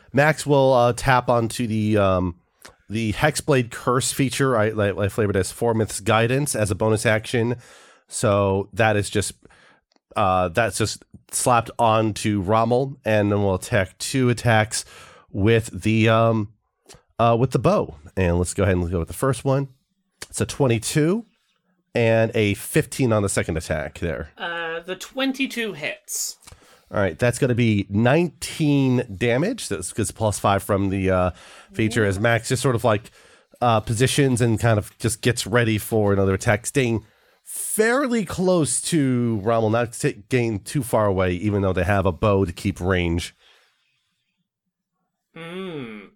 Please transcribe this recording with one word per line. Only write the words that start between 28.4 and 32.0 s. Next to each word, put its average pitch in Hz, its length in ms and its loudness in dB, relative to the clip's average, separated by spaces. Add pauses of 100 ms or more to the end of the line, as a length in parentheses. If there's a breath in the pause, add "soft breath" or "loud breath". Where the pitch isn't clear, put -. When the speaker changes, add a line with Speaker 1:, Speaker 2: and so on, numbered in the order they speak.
Speaker 1:
damage. 135 520 -2
That's 90 240 -8
'cause 110 180 -4
plus 107 300 -2
five 101 240 2
from 98 240 0
the, 95 220 0
uh, 90 200 2 (420 loud breath)
feature 110 320 0